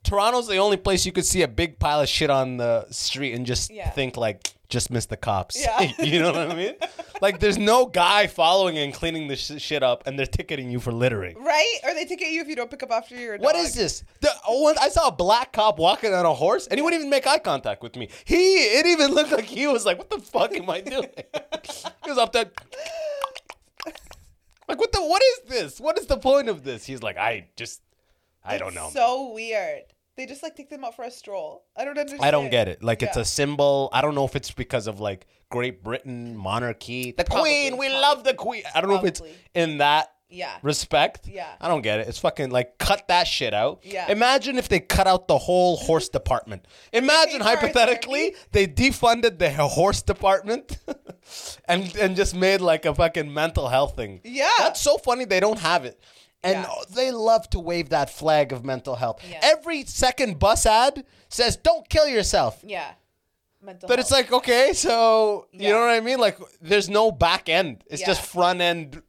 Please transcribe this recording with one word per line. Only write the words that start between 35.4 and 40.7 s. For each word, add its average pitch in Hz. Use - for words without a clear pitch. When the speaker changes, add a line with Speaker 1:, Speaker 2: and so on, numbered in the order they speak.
Speaker 1:
Great 120
Britain, 120
monarchy, 120
the 175
Speaker 2:
Probably, 302
Speaker 1:
queen. 277
We 269
Speaker 2:
probably. 269
Speaker 1:
love 277
the 262
queen. 226
I 160
don't 185
know 196
if 185
it's 175
Speaker 2:
Probably. 160
Speaker 1:
in 165
that 147
Speaker 2:
Yeah. 170
Speaker 1:
respect. 143